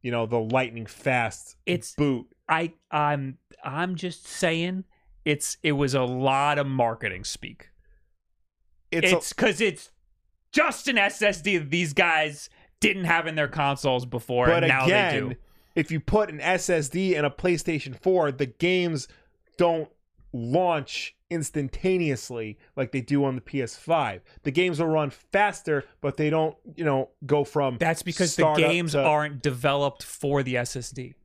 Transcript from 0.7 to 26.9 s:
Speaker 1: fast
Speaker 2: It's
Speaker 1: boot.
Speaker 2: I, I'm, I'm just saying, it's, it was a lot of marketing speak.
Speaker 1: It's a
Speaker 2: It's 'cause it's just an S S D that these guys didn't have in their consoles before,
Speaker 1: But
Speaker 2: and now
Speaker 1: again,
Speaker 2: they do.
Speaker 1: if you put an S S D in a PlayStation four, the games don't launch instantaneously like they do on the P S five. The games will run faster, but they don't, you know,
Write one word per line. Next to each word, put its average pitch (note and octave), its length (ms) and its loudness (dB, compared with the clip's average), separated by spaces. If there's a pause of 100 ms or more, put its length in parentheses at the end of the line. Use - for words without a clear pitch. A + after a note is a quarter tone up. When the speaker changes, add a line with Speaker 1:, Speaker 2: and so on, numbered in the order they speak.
Speaker 1:
fast - 800 -2
Speaker 2:
It's - 280 -4
Speaker 1:
boot. C3+ 320 0 (220)
Speaker 2:
I, E3 240 0 (180)
I'm, C#3+ 480 -2 (280)
I'm E3+ 300 -4
just F3 300 -8
saying, F3+ 600 -2 (400)
it's, D3 380 0
it D3 100 2
was C#3 200 2
a C3+ 80 2
lot C3+ 560 2
of C#3 100 0
marketing A2+ 560 0
speak. - 460 -12 (1200)
Speaker 1:
It's E3 220 2
a - 40 6
Speaker 2:
It's - 140 -4
'cause G#3+ 300 2
it's F#3+ 280 -2 (640)
just D4+ 380 0
an A#3+ 80 2
S G3+ 240 0
S F#3+ 200 0
D G3 180 0
that C#3+ 100 -6
these E3 240 0
guys D#3 560 0 (320)
didn't F#3+ 240 0
have E3 220 4
in D#3 80 -6
their D3 120 0
consoles C#3 580 0
before, B2 420 0
Speaker 1:
But B2+ 160 4
Speaker 2:
and - 60 2
now C3 140 4
Speaker 1:
again, F3+ 300 2 (160)
Speaker 2:
they A#2+ 60 -8
do. - 40 -20 (360)
Speaker 1:
if D#3+ 160 -2
you D#3+ 100 -2
put G#3+ 280 2
an D3+ 120 -12
S F3+ 280 0
S D#3 200 0
D F3+ 260 0
in D3 80 0
a C#3 80 0
PlayStation D#3 680 -2
four, E3+ 360 2
the C3+ 140 -2
games F3 600 0 (500)
don't E3 300 2 (460)
launch C#3+ 840 -2 (140)
instantaneously C#3+ 1300 -4 (180)
like C3 160 -4
they C3+ 80 -2
do C#3 240 2
on C3 120 0
the A#2+ 60 -8
P C#3 200 -6
S - 160 -8
five. C3 440 -2 (220)
The C#3+ 80 -2
games E3+ 300 2
will E3 60 2
run D#3 220 2
faster, F#3 760 0 (160)
but C#3 160 -2
they D3+ 120 2
don't, D#3+ 280 0 (180)
you E3+ 80 -6
know, C3+ 280 0 (140)